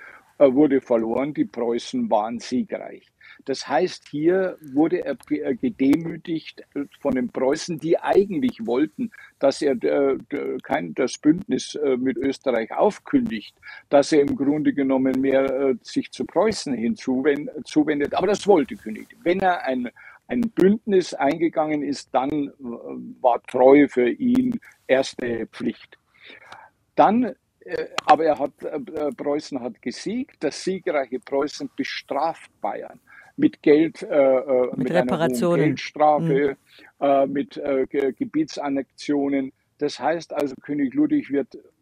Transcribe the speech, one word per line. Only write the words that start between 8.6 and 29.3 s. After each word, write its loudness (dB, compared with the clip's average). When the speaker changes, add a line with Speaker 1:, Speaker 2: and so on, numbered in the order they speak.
Speaker 1:
wollten, -2
dass 2
er, 0
äh, 0
d-, -8
kein, -6
das -2
Bündnis, 0
äh, 0
mit -2
Österreich -2
aufkündigt, -2
dass 4
er 6
im 2
Grunde 0
genommen 0
mehr, 2
äh, 0
sich -6
zu -6
Preußen 0
hinzuwen-, -2
zuwendet. 0
Aber 0
das 0
wollte 4
König. -12
Wenn 0
er 0
ein, -4
ein -2
Bündnis 2
eingegangen 0
ist, -6
dann, 0
äh, -12
war 2
Treue 8
für 2
ihn 0
erste -2
Pflicht. -8
Dann, 4
äh, -6
aber 6
er 2
hat, -6
äh, -8
äh, -6
Preußen -6